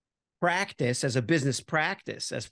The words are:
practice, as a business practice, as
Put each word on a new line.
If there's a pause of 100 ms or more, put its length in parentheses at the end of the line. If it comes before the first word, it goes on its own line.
(400)
practice,
as
a
business
practice,
as